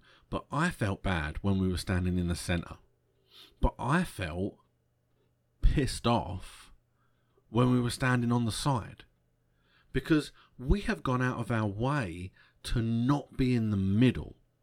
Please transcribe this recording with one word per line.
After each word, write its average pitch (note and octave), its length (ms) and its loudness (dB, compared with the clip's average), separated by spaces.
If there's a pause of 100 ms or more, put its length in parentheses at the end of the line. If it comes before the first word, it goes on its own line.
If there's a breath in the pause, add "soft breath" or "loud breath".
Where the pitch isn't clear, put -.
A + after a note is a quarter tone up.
(300 soft breath)
But - 200 -6
I D#3+ 200 0
felt G2 320 -4
bad D#2+ 400 -2
when G2 160 2
we F#2 100 2
were F2+ 80 0
standing F2+ 420 0
in F2 100 0
the F2 80 -2
centre. - 400 -4 (840 loud breath)
But - 180 2
I D3+ 260 0
felt F2+ 520 -6 (1040)
pissed - 460 2
off - 680 -2 (760)
when B2 220 4
we B2 80 4
were A#2+ 100 -2
standing B2 420 0
on A#2+ 120 2
the A2 80 0
side. - 520 -4 (880 soft breath)
Because D3 380 2 (280 soft breath)
we D#3 240 2
have F#3+ 200 -4
gone B2+ 180 0
out B2+ 180 0
of A#2 120 -6
our A2 160 0
way G2+ 680 -4 (300 soft breath)
to - 180 -2
not A#2+ 560 0
be B2+ 180 2
in A2+ 160 2
the G#2 60 2
middle. G2 600 2 (260)